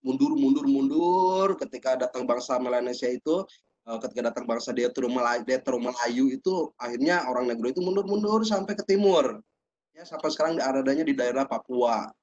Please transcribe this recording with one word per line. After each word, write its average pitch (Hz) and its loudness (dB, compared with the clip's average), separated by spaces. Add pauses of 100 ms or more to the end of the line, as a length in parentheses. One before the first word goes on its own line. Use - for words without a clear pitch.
mundur, 277 0
mundur, 139 4
mundur 180 4
ketika 131 -2
datang 127 -4
bangsa 123 -2
Melanesia 123 -2
itu, 151 -2 (400)
eh, 113 -6
ketika 117 -4
datang 117 -6
bangsa 117 -4
Detro 123 0
Melayu, 120 0
Detro 127 -2
Melayu 123 0
itu 160 -2
akhirnya 135 0
orang 123 0
negro 117 -2
itu 175 -4
mundur, 190 0
mundur 208 0
sampai 208 -2
ke - -8
timur. 175 4 (560)
Ya, 170 -20
sampai 160 -6
sekarang 160 0
adanya 135 0
di 139 2
daerah 127 0
Papua. 117 0 (100)